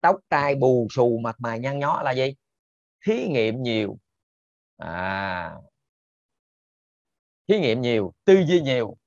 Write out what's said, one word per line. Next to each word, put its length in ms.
Tóc 160
tai 260
bù 360
xù, 280
mặt 200
mày 200
nhăn 200
nhó 240
là 80
gì? 240
Thí 220
nghiệm 340
nhiều. 360
À, 800
thí 120
nghiệm 200
nhiều, 340
tư 220
duy 140
nhiều. 360